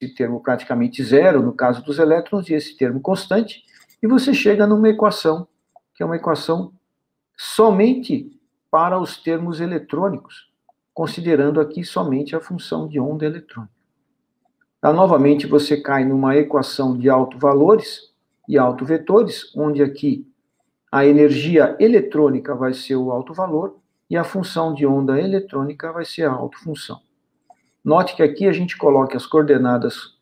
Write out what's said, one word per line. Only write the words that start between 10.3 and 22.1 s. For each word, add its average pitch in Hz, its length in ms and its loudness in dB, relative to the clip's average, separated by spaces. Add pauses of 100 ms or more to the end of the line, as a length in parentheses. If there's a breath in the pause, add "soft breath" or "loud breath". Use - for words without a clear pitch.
considerando 156 680 -2
aqui 151 240 -4
somente 147 520 -4
a 160 40 -6
função 165 460 -10
de 147 140 -6
onda 151 240 -4
eletrônica. 147 500 -10 (1040)
Tá? 151 120 2
Novamente, 147 540 2
você 147 340 2
cai 139 240 -2
numa 135 320 0
equação 139 600 -2
de 123 140 0
alto 131 280 2
valores 147 760 2 (340)
e - 80 2
alto 127 280 0
vetores, 160 720 0
onde 147 260 0
aqui 139 440 -2 (640)
a 139 140 2
energia 147 760 4
eletrônica 147 760 2